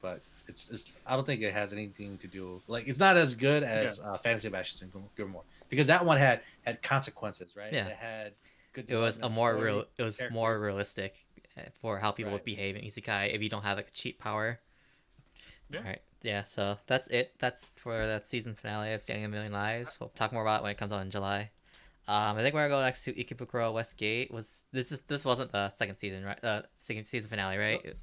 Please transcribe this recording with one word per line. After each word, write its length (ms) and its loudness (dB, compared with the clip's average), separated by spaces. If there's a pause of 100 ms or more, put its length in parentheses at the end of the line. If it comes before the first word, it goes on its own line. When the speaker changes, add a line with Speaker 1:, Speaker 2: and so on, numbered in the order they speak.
Speaker 1:
but 180 -6 (260)
it's, 220 -10
it's, 220 -8 (160)
I 80 2
don't 100 2
think 160 0
it 100 2
has 220 0
anything 460 -10
to 80 -14
do, 400 -10
like, 200 -4
it's 120 -2
not 180 10
as 160 8
good 300 6
as, 340 2
Speaker 2:
Yeah. 140 -8
Speaker 1:
uh, 80 -2
Fantasy 300 0
of 60 -6
Ashes 280 -6
and 100 -14
Grim-, 240 -14
Grimoire, 240 -8 (260)
because 200 4
that 180 8
one 140 8
had, 220 8 (200)
had 220 -6
consequences, 760 -2
right? 160 -10
Speaker 3:
Yeah. 140 0
Speaker 1:
It 100 -8
had 360 -10 (400)
good 140 -10
Speaker 3:
It 80 -2
was 220 2
a 40 -8
Speaker 1:
development, 140 -2
Speaker 3:
more 180 4
Speaker 1:
story, 120 2
Speaker 3:
real, 200 0 (120)
it 60 -2
was 180 -4 (100)
more 200 2
Speaker 1:
characters. 100 0
Speaker 3:
realistic, 640 -4 (320)
uh, 40 -14 (200)
for 160 -4
how 140 0
people 220 -4
would 40 -4
Speaker 1:
Right. 80 -8
Speaker 3:
behave 300 -4
in 100 -10
isekai 480 -2
if 80 0
you 80 0
don't 140 -4
have, 140 2
like, 100 -6
a 40 -20
cheat 280 -8
power. 400 -2 (1120)
Speaker 2:
Yeah. 80 -8
Speaker 3:
All 60 -10
right. 160 -8 (200)
Yeah, 220 -2
so 340 -2 (100)
that's 220 0
it. 280 2
That's 280 -2 (140)
for 280 -2
that 180 -2
season 300 -4
finale 380 -4
of 100 -6
Standing 220 -4
a 20 -4
Million 240 -6
Lives. 480 -4
We'll 80 -8
talk 240 -2
more 100 0
about 200 4
it 20 -6
when 80 0
it 60 -4
comes 160 -4
out 80 0
in 100 -4
July. 380 -2 (580)
Um, 300 4
I 40 2
think 140 4
we're 140 4
gonna 120 4
go 0 -
next 240 0
to 80 -4
Ikebukuro 600 -4
Westgate. 580 -2
Was, 300 -12 (100)
this 220 -2
is, 140 -8
this 180 -4
wasn't 260 2
the 220 0
second 240 -2
season, 260 -6
right? 180 -8
Uh, 200 0 (160)
second 300 -8
season 220 -6
finale, 280 0
right? 260 0
Speaker 1:
Nope. 180 -12